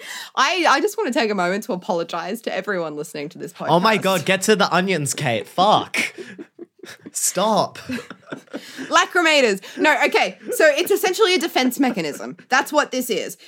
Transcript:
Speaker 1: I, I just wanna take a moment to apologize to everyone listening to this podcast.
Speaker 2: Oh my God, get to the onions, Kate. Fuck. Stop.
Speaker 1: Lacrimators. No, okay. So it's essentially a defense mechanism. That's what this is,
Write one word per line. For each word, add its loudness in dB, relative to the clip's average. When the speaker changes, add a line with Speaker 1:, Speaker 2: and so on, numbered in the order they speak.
Speaker 1:
I, 2
I 4
just -2
wanna -2
take 0
a -2
moment -2
to -6
apologize -4
to -6
everyone -4
listening -10
to -20
this -12
podcast. -10
Speaker 2:
Oh 4
my 2
God, 0
get 0
to 4
the 2
onions, 0
Kate. -2
Fuck. 0
Stop. 0
Speaker 1:
Lacrimators. 4
No, 4
okay. 0
So 4
it's 4
essentially 2
a 2
defense 0
mechanism. -2
That's 2
what 2
this -4
is, -4